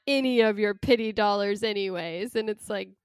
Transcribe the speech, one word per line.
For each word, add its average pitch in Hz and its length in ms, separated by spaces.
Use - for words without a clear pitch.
any 262 320
of 214 180
your 208 160
pity 220 380
dollars 202 500
anyways." 190 720
And 220 160
it's - 180
like, 190 220